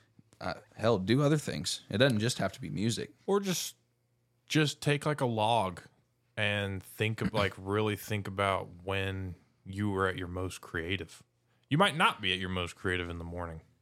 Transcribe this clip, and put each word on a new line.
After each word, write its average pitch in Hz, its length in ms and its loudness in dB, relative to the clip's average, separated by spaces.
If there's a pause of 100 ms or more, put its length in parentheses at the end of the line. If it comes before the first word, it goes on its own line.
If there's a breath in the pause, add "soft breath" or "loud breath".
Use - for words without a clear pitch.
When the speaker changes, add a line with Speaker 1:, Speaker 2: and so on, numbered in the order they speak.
(400 soft breath)
Speaker 1:
uh, 92 140 -4 (220)
hell, 110 220 4
do 110 240 4
other 147 140 6
things. - 540 -4
It 101 80 0
doesn't 123 220 4
just 117 180 -2
have 98 140 0
to - 80 -14
be - 100 -8
music. 107 400 -2 (160)
Speaker 2:
Or 196 140 2
just, 190 360 -4 (720)
just 147 320 2
take, 147 260 0
like, 151 140 0
a 139 60 2
log 107 560 2 (540)
and 101 460 0
think 110 380 -2
of, 98 120 0
like, 101 240 2
<clears throat> 98 60 -14
really 104 340 2
think 101 300 -4
about 98 420 0 (160)
when 95 500 -4 (300)
you 101 260 -2
were 95 180 2
at 92 80 -2
your 92 120 -6
most 92 320 -6
creative. 87 640 -6 (460)
You 143 100 2
might 185 180 4
not 185 260 2
be 92 100 2
at 92 60 0
your 92 100 -4
most 90 280 -4
creative 90 340 -2
in 85 80 -6
the 85 60 -8
morning 85 360 -8 (220)